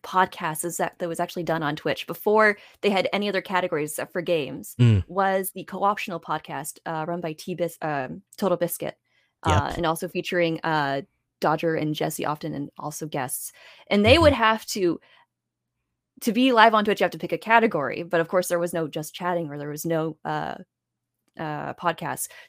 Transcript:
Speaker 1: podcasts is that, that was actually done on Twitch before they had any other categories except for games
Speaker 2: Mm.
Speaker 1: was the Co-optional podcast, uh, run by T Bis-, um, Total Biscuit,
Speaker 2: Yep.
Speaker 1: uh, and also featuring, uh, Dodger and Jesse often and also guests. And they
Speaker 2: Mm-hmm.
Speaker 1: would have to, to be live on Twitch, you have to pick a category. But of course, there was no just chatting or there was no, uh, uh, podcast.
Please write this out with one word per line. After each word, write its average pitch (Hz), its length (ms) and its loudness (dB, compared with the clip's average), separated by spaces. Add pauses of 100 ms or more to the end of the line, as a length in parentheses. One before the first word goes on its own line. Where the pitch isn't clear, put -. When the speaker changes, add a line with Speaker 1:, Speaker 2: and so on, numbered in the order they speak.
Speaker 1:
podcasts 185 600 -2
is 170 120 -6
that, - 220 -4
that 175 100 -6
was 165 100 -6
actually 175 240 -6
done 160 200 -2
on 147 120 -2
Twitch - 300 -4
before 208 520 2 (240)
they 208 100 2
had 185 200 2
any 202 180 -2
other 185 120 0
categories 175 500 -2
except - 220 -8
for 185 80 -4
games 151 580 -4
Speaker 2:
Mm. 113 280 6
Speaker 1:
was 190 440 0
the 190 120 -12
Co-optional 196 560 -2
podcast, 156 640 -8
uh, 160 220 -4
run 170 140 -4
by 160 120 -6
T 170 220 -10
Bis-, 170 260 -4
um, 151 400 -4 (160)
Total 180 200 2
Biscuit, - 400 -4 (500)
Speaker 2:
Yep. 156 140 4
Speaker 1:
uh, - 160 -4
and 170 80 -2
also 165 240 -2
featuring, 170 540 -2
uh, 143 380 0 (380)
Dodger 160 360 0
and 151 200 -2
Jesse 156 300 -4
often 151 280 -6
and 143 240 -8
also 151 300 -10
guests. 143 440 -8 (380)
And 208 160 4
they 240 100 10
Speaker 2:
Mm-hmm. 339 80 6
Speaker 1:
would 294 100 10
have 220 340 2
to, 180 320 -2 (1200)
to 226 120 0
be 254 180 4
live 226 220 8
on 214 120 4
Twitch, 202 140 2
you 196 60 4
have 175 60 0
to 170 60 -12
pick 170 140 -6
a 165 60 -2
category. 196 680 2
But 170 160 0
of 165 80 0
course, 180 220 2
there 175 100 0
was 170 140 -2
no 165 140 -2
just 151 260 -8
chatting 175 360 -2
or 143 80 -10
there 147 120 -8
was 151 160 -10
no, 160 400 -2
uh, 151 300 -6 (840)
uh, 147 360 -8
podcast. 165 520 -4 (220)